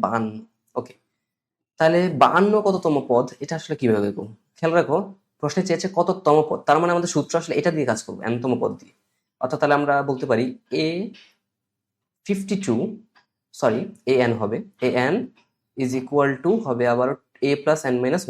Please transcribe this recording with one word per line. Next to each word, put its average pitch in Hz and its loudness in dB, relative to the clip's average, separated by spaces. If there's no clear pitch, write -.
বাহান্ন, 110 -2
ওকে। 123 -8
তাহলে 165 4
বাহান্ন 175 6
কততম 180 0
পদ, 123 4
এটা 143 -8
আসলে - -8
কিভাবে 110 2
বের 101 -2
করব? 104 -10
খেয়াল 165 -2
রাখো, 160 2
প্রশ্নে 151 -2
চেয়েছে 170 -2
কততম 175 2
পদ, 170 -4
তার 151 4
মানে 175 2
আমাদের 175 -2
সূত্র - -2
আসলে 160 -6
এটা 170 0
দিয়ে 147 0
কাজ 113 -2
করবো, - -12
এনতম 120 -2
পদ 107 -2
দিয়ে। - -20
অর্থাৎ 131 -4
তাহলে 147 4
আমরা 143 2
বলতে 131 -4
পারি 117 2
এ - 0
ফিফটি 196 -2
টু, 120 0
সরি, - 0
এ - 4
এন 117 2
হবে, 107 -2
এ - 4
এন 156 0
is 131 -2
equal 139 0
to 170 2
হবে 123 -2
আবার 123 0
a - 2
plus 156 0
n 123 2
minus 147 0